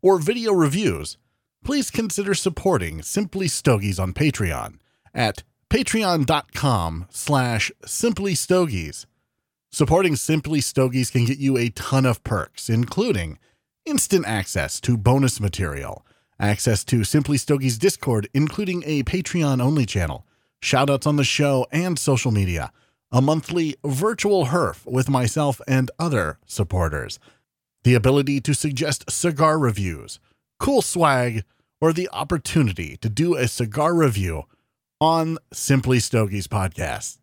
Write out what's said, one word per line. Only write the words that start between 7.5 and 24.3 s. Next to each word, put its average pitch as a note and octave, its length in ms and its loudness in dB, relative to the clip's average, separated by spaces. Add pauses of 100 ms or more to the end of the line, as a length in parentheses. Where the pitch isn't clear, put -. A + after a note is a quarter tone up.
simply G3+ 480 -2
stogies. C3 720 -2 (640)
Supporting D#3+ 460 2
Simply D3+ 460 0
Stogies B2+ 500 0
can B2 140 2
get C#3 140 -2
you C3+ 180 2
a A#2+ 120 0
ton C3 360 0
of A#2+ 180 0
perks, - 460 -6
including B2 680 0 (480)
instant B3+ 400 0
access G2 540 -4
to B2 180 0
bonus B2 440 2
material, D#2 640 -6 (340)
access G#2 460 2
to A#2 180 2
Simply D3 340 2
Stogies C3 400 0
Discord, A2+ 560 0
including F3 520 -2
a C#3+ 180 -2
Patreon-only C#3+ 840 0
channel, E2 400 -4 (360)
shout-outs C#3 440 2
on D3 120 2
the C#3 80 2
show C#3 440 0
and E3+ 300 -2
social C3 320 0
media, F2+ 400 0 (400)
a B2 100 4
monthly D#3 540 0 (100)
virtual F#3 600 0